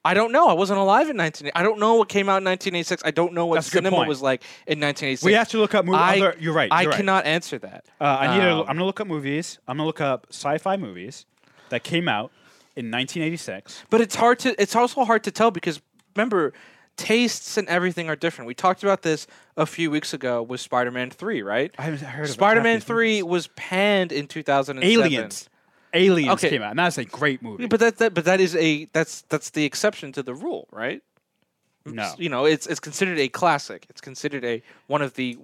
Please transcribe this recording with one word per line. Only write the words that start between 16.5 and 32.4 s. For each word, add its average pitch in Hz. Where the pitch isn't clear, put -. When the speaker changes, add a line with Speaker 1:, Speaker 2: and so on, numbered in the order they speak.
Speaker 1:
tastes -
and 196
everything 175
are 156
different. 151
We 123
talked -
about 196
this 156
a 156
few 160
weeks 151
ago 127
with 120
Spider-Man 123
three, 175
right? 110
Speaker 2:
I 131
haven't 147
heard 143
of 151
a 139
Speaker 1:
Spider-Man 226
Speaker 2:
copy 214
of -
Speaker 1:
three 226
Speaker 2:
movies. -
Speaker 1:
was 175
panned 190
in 143
two 156
thousand 139
and 131
seven. 226
Speaker 2:
Aliens. 117
Aliens 175
Speaker 1:
Okay. 170
Speaker 2:
came 135
out, 104
and 139
that's 170
a 123
great 135
movie. 117
Speaker 1:
But 220
that, 226
that, 226
but 170
that 185
is 180
a, 156
that's, -
that's -
the 151
exception 156
to 139
the 127
rule, 226
right? -
Speaker 2:
No. 107
Speaker 1:
You 170
know, 135